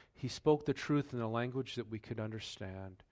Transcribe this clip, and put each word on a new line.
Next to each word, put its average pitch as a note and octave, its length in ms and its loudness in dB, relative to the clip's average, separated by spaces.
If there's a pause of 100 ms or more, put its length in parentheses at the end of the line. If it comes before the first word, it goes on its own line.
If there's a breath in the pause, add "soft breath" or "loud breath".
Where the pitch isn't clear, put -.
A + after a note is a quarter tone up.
(140)
He - 140 -4
spoke D3+ 400 4
the C#3+ 60 4
truth C#3+ 400 2
in A#2+ 60 -2
a A2+ 100 0
language B2 460 0
that A2 140 -4
we A2 80 -4
could A2+ 220 -6
understand F#2+ 840 -6 (100)